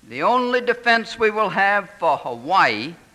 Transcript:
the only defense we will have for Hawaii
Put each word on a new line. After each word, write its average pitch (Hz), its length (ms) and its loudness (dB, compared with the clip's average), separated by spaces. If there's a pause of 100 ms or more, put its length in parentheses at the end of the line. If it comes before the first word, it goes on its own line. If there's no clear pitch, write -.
the 127 140 -8
only 247 380 0
defense 233 580 -2
we 220 120 2
will 214 180 0
have 196 500 0
for 156 180 2
Hawaii 135 760 0 (200)